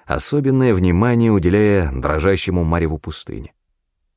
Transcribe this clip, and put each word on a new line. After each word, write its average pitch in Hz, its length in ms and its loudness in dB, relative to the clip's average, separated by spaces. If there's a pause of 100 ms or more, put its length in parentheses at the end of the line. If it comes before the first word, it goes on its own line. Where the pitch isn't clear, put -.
особенное 131 680 0
внимание 107 600 2
уделяя 98 600 2
дрожащему 82 720 -2
мареву 80 320 -2
пустыни. - 560 -14 (640)